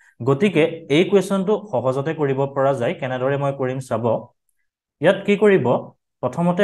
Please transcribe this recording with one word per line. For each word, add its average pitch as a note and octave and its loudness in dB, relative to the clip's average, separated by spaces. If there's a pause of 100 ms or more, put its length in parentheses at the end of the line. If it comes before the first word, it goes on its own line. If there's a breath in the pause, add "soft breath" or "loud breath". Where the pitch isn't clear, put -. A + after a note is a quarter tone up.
(200 soft breath)
গতিকে D3+ 2 (340)
এই E3+ 4
কুৱেশ্যনটো G3 0 (160)
সহজতে C3 -2
কৰিব C#3 0 (160)
পৰা C#3 2
যায়। A#2 -2
কেনেদৰে B2+ -2
মই C#3 -2
কৰিম C3 -4 (100)
চাব। A2+ -4 (960)
ইয়াত F#3+ 4
কি G#3 2
কৰিব? F#3+ 4 (560)
প্ৰথমতে F3 0